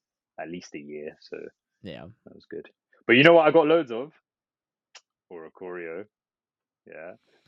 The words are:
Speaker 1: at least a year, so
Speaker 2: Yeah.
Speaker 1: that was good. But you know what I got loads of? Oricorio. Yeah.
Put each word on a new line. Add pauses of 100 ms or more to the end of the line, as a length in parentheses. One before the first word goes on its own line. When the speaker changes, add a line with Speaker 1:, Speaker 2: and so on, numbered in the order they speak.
(400)
Speaker 1:
at
least
a
year,
so (460)
Speaker 2:
Yeah. (180)
Speaker 1:
that
was
good. (360)
But
you
know
what
I
got
loads
of? (1160)
Oricorio. (800)
Yeah. (340)